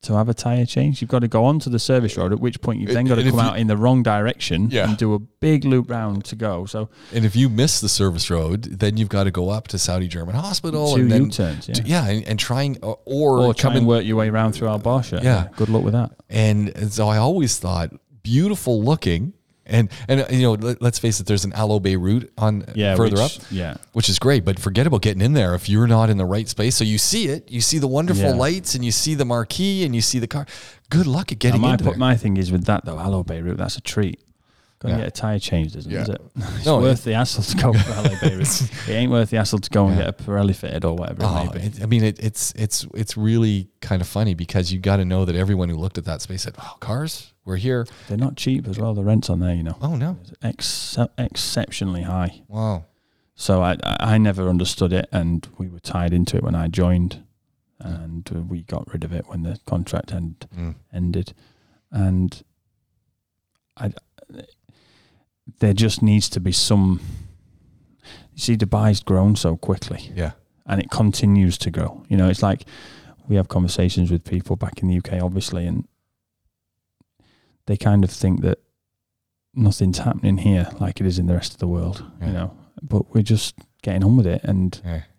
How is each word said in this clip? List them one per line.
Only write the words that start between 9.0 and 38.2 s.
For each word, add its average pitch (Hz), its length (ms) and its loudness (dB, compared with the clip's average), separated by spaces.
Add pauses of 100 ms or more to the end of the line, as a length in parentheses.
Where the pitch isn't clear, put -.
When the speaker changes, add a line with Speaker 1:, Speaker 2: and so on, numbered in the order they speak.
Speaker 2:
gotta 98 200 2
go 90 180 -2
up 107 200 -6
to 98 100 -6
Saudi 92 300 -2
German 85 260 -6
Hospital 151 640 -2
Speaker 1:
Two 127 60 4
Speaker 2:
and 123 100 4
then 117 140 6
Speaker 1:
U-turns, 85 420 -4
yeah. 117 60 -6
Speaker 2:
t-, 123 140 -2
yeah, 156 200 2
and, 107 180 -2
and 110 140 -2
try 127 240 -2
and, 139 180 -4
uh, 110 120 -6 (120)
or 139 320 2
Speaker 1:
Or 123 160 6
Speaker 2:
come - 0 -
Speaker 1:
try 123 200 2
and 135 80 4
Speaker 2:
in 117 40 4
Speaker 1:
work 117 180 4
your 110 120 0
way 110 120 2
around 110 260 2
through 117 140 -4
Al 107 120 -2
Barsha. 117 420 -2
Speaker 2:
Yeah. 110 320 2
Speaker 1:
Good 110 140 0
luck 110 160 2
with 104 100 2
that. 120 160 0 (180)
Speaker 2:
And, 107 420 2
and 104 220 -4
so 107 140 0
I 107 120 2
always 135 420 2
thought, 87 300 -2 (340)
beautiful 127 580 2
looking, 117 520 0 (300)
and, 113 240 2 (200)
and, 135 220 2
you 127 120 4
know, 120 120 6
let, 113 280 -4
let's 120 160 0
face 113 220 0
it, 95 60 -8
there's 101 180 0
an 98 80 -4
Aloe 104 260 0
Bay 95 160 2
route 98 420 0
on 107 280 0 (100)
Speaker 1:
Yeah, 101 220 2
Speaker 2:
further 107 260 4
Speaker 1:
which, 143 160 -2
Speaker 2:
up, - 120 -20
Speaker 1:
yeah. 87 240 -4 (180)
Speaker 2:
which 113 160 2
is 98 100 0
great, 127 260 2
but 92 140 0
forget 107 300 0
about 123 140 2
getting 98 200 2
in 127 120 4
there 95 200 2
if - 140 -4
you're 107 180 4
not 113 240 6
in 104 60 2
the 95 100 0
right 104 220 -2
space. 120 280 0
So 117 60 0
you 107 160 0
see 208 300 0
it, 143 220 -6
you 120 100 -4
see 160 180 0
the 139 80 0
wonderful 135 440 0
Speaker 1:
Yeah. 127 40 2
Speaker 2:
lights, 156 400 -2
and 127 100 -4
you 117 60 0
see 147 240 0
the 139 100 0
marquee, 175 600 -2
and 135 100 -2
you 117 60 2
see 123 180 0
the 117 80 -2
car. 147 200 -6 (440)
Good 170 160 4
luck 151 240 -2
at - 80 -8
getting 123 240 4
Speaker 1:
Now, 123 60 4
my 127 60 4
Speaker 2:
into - 100 0
Speaker 1:
po-, - 60 4
Speaker 2:
there. - 80 -4
Speaker 1:
my 127 180 4
thing 104 220 0
is 92 120 0
with 90 140 2
that, 104 200 0
though, 78 140 -8
Aloe 92 240 0
Bay 85 180 -6
route, 87 160 -4
that's 92 200 -6
a - 40 -12
treat. - 400 -4 (600)
Go 127 80 -6
and 117 100 0
Speaker 2:
Yeah. 110 60 -4
Speaker 1:
get - 120 -10
a - 40 -10
tyre 107 180 -2
change, 80 380 -2
isn't - 160 -10
Speaker 2:
Yeah. 87 180 -4
Speaker 1:
it? 95 180 -6
<laughs> - 80 -14 (200)
It's - 100 -4
Speaker 2:
No, 151 140 4
Speaker 1:
worth 127 220 4
Speaker 2:
it 120 80 -4
Speaker 1:
the 110 40 0
hassle 113 300 0
to - 120 -4
go 117 160 4
for 104 200 4
Aloe 104 280 0